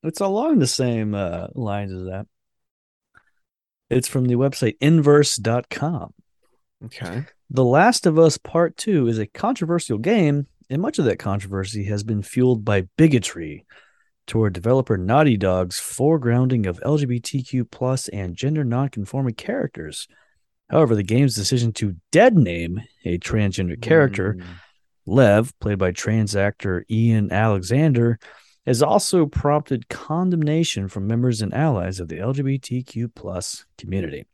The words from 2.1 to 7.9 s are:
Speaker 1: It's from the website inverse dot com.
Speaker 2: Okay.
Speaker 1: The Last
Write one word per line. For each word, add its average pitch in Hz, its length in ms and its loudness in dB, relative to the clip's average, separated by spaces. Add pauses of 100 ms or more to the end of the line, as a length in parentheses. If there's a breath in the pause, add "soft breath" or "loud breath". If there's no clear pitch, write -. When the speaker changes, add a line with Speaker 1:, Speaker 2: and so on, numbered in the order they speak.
Speaker 1:
It's 127 180 0
from 127 180 -2
the 123 100 2
website 131 440 -2
inverse 147 560 4
dot 113 340 -2
com. 139 440 -6 (720)
Speaker 2:
Okay. 113 400 -10 (240)
Speaker 1:
The 127 160 2
Last 170 400 4